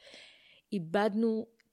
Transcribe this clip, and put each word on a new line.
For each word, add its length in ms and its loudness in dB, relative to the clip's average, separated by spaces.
איבדנו 760 0